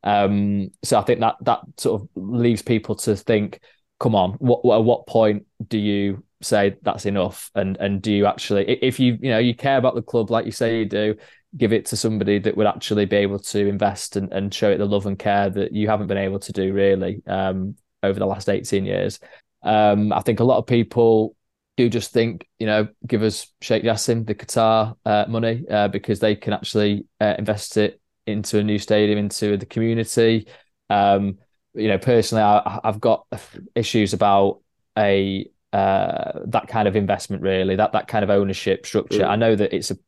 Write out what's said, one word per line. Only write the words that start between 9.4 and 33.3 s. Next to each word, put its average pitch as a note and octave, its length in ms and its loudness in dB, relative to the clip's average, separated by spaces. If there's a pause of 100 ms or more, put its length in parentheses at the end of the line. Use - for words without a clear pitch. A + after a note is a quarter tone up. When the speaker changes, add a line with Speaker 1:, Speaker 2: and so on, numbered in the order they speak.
Speaker 1:
care C#3 240 0
about B2 160 2
the A#2+ 80 -4
club A2+ 300 -2
like A2+ 160 0
you A2 40 -8
say A2+ 280 -2
you A2 60 -2
do, G#2+ 300 -2 (400)
give A#2 160 2
it A2 140 0
to - 120 -6
somebody G#2 400 0
that G2+ 200 -2
would G#2 100 2
actually G#2 380 0
be F#2+ 100 0
able G2+ 240 0
to G2+ 280 -2
invest G2+ 500 -4
and, G2 160 -6
and G2 200 -4
show G#2+ 160 0
it G2 80 2
the G2+ 80 -2
love G2+ 200 -2
and G2 120 -4
care G2+ 320 0
that F#2+ 220 -4
you G#2 160 -2
haven't G#2 200 -2
been G2 100 -2
able G2 220 -4
to - 120 -14
do F#2+ 220 -2
really, G2 520 0
um, F#2+ 500 -4 (280)
over G2 160 0
the G2+ 80 -2
last G2 220 -6
eighteen G2 360 -2
years. G2 340 -4 (440)
Um, G#2 500 2
I - 60 0
think G#2+ 220 -2
a - 20 4
lot B2 140 4
of A#2 100 -4
people A2+ 680 2 (420)
do A#2+ 120 4
just G#2+ 220 -4
think, A2+ 360 -2 (120)
you A2+ 80 -4
know, G#2+ 200 2 (200)
"Give A2 160 0
us G#2+ 240 -2 (140)
Sheikh - 220 0
Jassim, A2+ 440 -2
the G#2+ 80 -4
Qatar, A2 600 0 (100)
uh, G#2+ 220 2
money, A2+ 420 -2
uh, G#2 180 2
because G2 320 -4
they G#2+ 160 2
can G#2 180 -6
actually, G#2 520 -2 (140)
uh, G#2 200 2
invest G#2 380 -4
it G#2 220 0 (280)
into G#2+ 320 -2
a G#2 40 0
new G#2 140 0
stadium, G#2 400 2
into G#2 400 -2
the G2 80 -8
community." A2+ 840 0 (420)
Um, G2+ 480 2 (360)
you A2 140 -2
know, G2+ 100 2
personally, A2+ 460 2
I, G#2 400 2
I've G#2+ 160 -2
got - 260 0 (480)